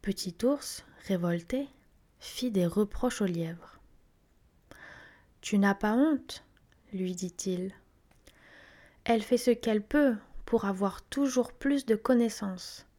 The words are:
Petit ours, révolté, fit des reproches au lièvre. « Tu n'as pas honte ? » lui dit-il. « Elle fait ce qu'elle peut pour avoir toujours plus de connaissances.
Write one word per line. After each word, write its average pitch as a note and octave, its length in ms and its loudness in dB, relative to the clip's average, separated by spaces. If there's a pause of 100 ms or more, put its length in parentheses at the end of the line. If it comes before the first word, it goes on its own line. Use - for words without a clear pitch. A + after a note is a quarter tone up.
Petit F#3+ 420 -6
ours, C#4 420 -2 (220)
révolté, F3 640 -2 (500)
fit - 320 -6
des F#3+ 160 2
reproches G#3 540 0
au G#3 60 0
lièvre. « E3+ 520 -6 (1600)
Tu - 160 0
n'as G3 160 6
pas G#3+ 180 0
honte ? » C#4 520 2 (480)
lui F#3 220 -4
dit-il. « F#3 580 -6 (1300)
Elle A3+ 180 2
fait A#3+ 160 2
ce B3 140 2
qu'elle A3 300 0
peut C4+ 340 4 (280)
pour A3+ 200 0
avoir G3 380 -2
toujours B3+ 500 0
plus C#4 340 0
de A3+ 80 4
connaissances. G#3+ 920 0 (120)